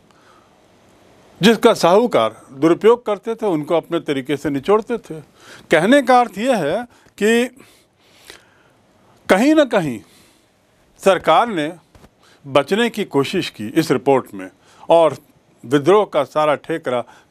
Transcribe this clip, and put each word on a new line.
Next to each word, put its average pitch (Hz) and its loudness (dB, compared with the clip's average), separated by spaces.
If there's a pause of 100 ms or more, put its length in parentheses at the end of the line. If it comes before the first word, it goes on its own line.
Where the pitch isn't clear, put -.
(1400)
जिसका 214 4
साहूकार 170 0 (160)
दुरुपयोग 165 2
करते 214 -6
थे, 220 -8
उनको 160 -2
अपने 160 -4
तरीके 139 -6
से 151 -8
निचोड़ते 202 -2
थे। 160 -16 (500)
कहने 214 4
का 247 4
अर्थ 202 -4
यह 240 -2
है 175 -4 (360)
कि 233 0 (1700)
कहीं 240 4
ना 311 4
कहीं 160 -4 (1000)
सरकार 185 2
ने 165 -6 (720)
बचने 143 0
की 208 -6
कोशिश 143 -4
की 107 -14
इस 156 -2
रिपोर्ट 127 -2
में 92 -16 (400)
और 160 4 (480)
विद्रोह 147 2
का 151 -4
सारा 151 -2
ठेकरा 135 -8 (300)